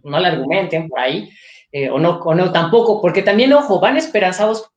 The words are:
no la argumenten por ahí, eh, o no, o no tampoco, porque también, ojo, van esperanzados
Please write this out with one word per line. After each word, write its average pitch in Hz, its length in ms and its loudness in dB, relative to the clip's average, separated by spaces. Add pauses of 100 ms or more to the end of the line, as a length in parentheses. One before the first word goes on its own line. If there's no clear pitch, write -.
no 147 180 -4
la 180 80 2
argumenten 160 600 -2
por 127 120 -6
ahí, 160 300 -4 (420)
eh, 139 180 -4
o 131 80 -2
no, 170 220 2
o 160 140 -2
no 185 180 0
tampoco, 208 480 2
porque 180 220 0
también, 220 300 2
ojo, 285 280 2
van 254 160 2
esperanzados 214 800 -2